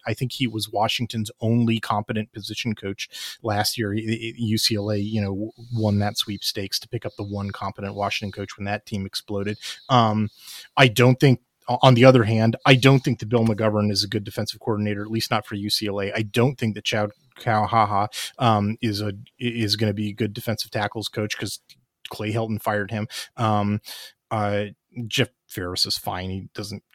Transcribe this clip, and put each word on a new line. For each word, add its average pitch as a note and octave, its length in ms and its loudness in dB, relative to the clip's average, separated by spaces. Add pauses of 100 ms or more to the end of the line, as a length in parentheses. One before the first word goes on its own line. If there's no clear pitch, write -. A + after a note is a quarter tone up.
I A2+ 80 -2
think A#2+ 180 -6
he C3+ 140 -4
was G#2+ 240 -6
Washington's A2 600 -4 (120)
only A#2 360 2
competent G#2+ 540 -4
position G#2+ 420 -8
coach - 360 -10 (320)
last G#2 340 -2
year. G#2 160 -2
I, G#2+ 60 -2
I, A2+ 380 -4
U A2+ 200 0
C A2 200 0
L G#2 140 -4
A, G#2 60 0
you G#2+ 240 -2
know, G2 120 -2
w-, G#2 200 -6 (220)
won G#2+ 240 2
that G#2 180 0
sweepstakes - 600 -6
to - 100 -12
pick - 160 -8
up A2 120 -8
the G#2+ 80 -8
one G2+ 260 -4
competent G2 440 -8
Washington G2+ 380 -4
coach - 240 -10
when G2+ 80 -10
that G#2 220 -6
team G2 180 -6
exploded. G2+ 540 -6 (320)
Um, A2 400 4 (480)
I C3+ 100 8
don't B2 320 6
think, C3+ 220 6 (260)
o-, B2 140 0
on C3 100 10
the A#2+ 140 10
other B2+ 180 10
hand, A2+ 400 2
I C#3 120 8
don't C3 240 6
think B2 180 -2
that A2 100 -8
Bill A#2 160 2
McGovern G#2+ 460 2
is G2 120 0
a G#2 60 -4
good G#2 160 -4
defensive G#2 360 -8
coordinator, G#2 420 -4
at G#2 80 -10
least A2+ 200 -4
not G#2+ 140 0
for A2 120 -10
U G2+ 120 -6
C G#2 200 -2
L G2+ 120 -4
A. G2 100 -2
I A2+ 120 -4
don't A#2+ 340 2
think A2 200 4
that G#2 80 -6
Chad G#2 260 -2 (260)
cow, G#2+ 300 0
ha, A2 200 4
ha, G#2 220 0 (300)
um, G#2+ 420 2
is G#2 200 -2
a, G#2+ 120 -4 (260)
is A#2 380 -2
gonna G#2 180 0
be G#2+ 140 -4
a G2+ 60 -8
good G#2 180 -2
defensive - 380 -6
tackles G#2 380 -4
coach - 280 -6
'cause - 240 -8 (480)
Clay G#2+ 240 -6
Helton A2 300 -2
fired G#2 280 -2
him. G#2+ 180 -4 (280)
Um, G#2 440 0 (500)
uh, G#2 360 -2 (420)
Jeff A#2 200 0 (180)
Ferris F2+ 400 -4
is - 120 -4
fine. F#2 320 -6
He F#2+ 240 -8
doesn't G#2 280 -10 (120)